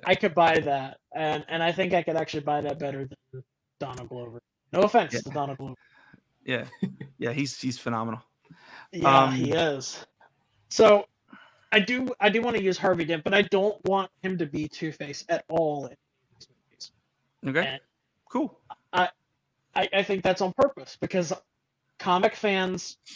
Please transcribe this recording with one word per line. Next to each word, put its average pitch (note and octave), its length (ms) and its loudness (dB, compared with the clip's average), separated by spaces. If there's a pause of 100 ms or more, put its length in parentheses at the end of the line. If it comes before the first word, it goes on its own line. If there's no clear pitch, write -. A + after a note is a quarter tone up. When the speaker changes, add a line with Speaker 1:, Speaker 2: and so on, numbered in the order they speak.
Speaker 1:
I F#3 80 4
could F#3 220 -2
buy E3 240 4
that, C#3 380 -4 (180)
and, D3+ 320 -4
and E3 160 -4
I E3+ 80 0
think F3+ 220 -2
I E3+ 100 2
could D#3+ 100 -2
actually D#3 300 -4
buy D3 160 -2
that D3 180 -6
better C#3 300 -8 (240)
than C3 100 -16 (380)
Donald A#2 280 -10
Glover. A#2+ 320 -14 (320)
No - 100 4
offense G#3 320 4
Speaker 2:
Yeah. A#2 60 -2
Speaker 1:
to C3+ 100 -10
Donald C#3 280 -6
Glover. C3+ 160 -10 (720)
Speaker 2:
Yeah. B2 220 -4 (160)
Speaker 1:
<laughs> - 60 -4 (300)
Speaker 2:
Yeah, A#2+ 140 -4
he's, C3+ 280 -4
he's B2+ 180 -4
phenomenal. A#2 440 -4 (680)
Speaker 1:
Yeah, C3+ 420 6
he C#3 180 0
Speaker 2:
Um, D#3+ 240 2
Speaker 1:
is. - 300 -12 (640)
So, G#3 340 8 (680)
I G#3+ 100 6
do, B3 280 -2 (100)
I G#3 120 6
do A3 100 2
wanna A#3 200 0
use F#3 180 0
Harvey F3+ 260 2
Dent, D#3 200 -4
but G3 100 0
I G3+ 80 6
don't G3+ 420 2
want F#3+ 260 0 (120)
him F#3 160 -2
to E3 80 -2
be D3 220 -6
Two-Face D3 600 -10
at E3+ 220 -2
all D3+ 360 0
in - 80 -16 (440)
these - 100 -20
movies. - 440 -20 (680)
Speaker 2:
Okay. C#3 120 0
Speaker 1:
And C3+ 80 -12 (500)
Speaker 2:
Cool. C4 280 -4 (360)
Speaker 1:
I, F3+ 160 2 (640)
I, F#3+ 180 0
I G3 100 2
think F#3+ 200 -2
that's F#3 180 2
on F#3 140 -2
purpose, - 440 0
because F3+ 320 -2 (680)
comic F#3+ 360 2
fans F#3 640 -2 (200)